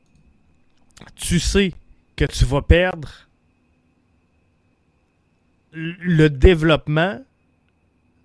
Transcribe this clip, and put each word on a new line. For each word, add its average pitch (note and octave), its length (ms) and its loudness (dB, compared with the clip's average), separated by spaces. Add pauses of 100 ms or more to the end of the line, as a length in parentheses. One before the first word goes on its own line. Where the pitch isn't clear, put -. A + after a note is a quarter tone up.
(1160)
tu - 240 -4
sais F#3+ 340 -2 (420)
que D3+ 100 -4
tu - 200 -2
vas C3+ 160 -2
perdre E3+ 480 0 (2750)
l-, D#3+ 260 -12
le D#3+ 300 4
développement D#3+ 920 0 (1040)